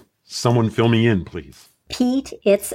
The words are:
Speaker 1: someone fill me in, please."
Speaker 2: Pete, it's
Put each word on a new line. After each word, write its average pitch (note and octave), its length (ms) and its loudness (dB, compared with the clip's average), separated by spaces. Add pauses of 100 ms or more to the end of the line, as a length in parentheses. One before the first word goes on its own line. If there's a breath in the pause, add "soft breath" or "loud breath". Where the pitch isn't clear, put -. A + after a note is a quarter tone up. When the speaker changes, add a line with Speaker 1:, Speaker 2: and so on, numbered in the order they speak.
(260)
Speaker 1:
someone A#2+ 440 0
fill A#2 200 2
me A#2 180 2
in, G2 160 0
please." C#2 460 -16 (180)
Speaker 2:
Pete, B3+ 460 -2 (100)
it's G3+ 320 0